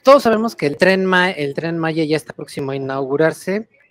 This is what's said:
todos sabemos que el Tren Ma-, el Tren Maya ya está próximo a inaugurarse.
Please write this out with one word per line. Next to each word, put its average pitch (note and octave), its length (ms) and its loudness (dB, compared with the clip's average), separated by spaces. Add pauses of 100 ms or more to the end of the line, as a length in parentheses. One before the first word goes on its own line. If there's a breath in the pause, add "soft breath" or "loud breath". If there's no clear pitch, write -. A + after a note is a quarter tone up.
todos C4+ 200 6
sabemos A3 320 0
que D#3+ 100 -6
el D3 120 -2
Tren F#3+ 280 2
Ma-, F#3 260 2
el C#3+ 220 -6
Tren E3 240 -6
Maya D#3+ 260 -2
ya D3+ 140 0
está - 160 -10
próximo C#3+ 380 -10
a C3+ 40 -6
inaugurarse. C#3+ 960 -2 (220 soft breath)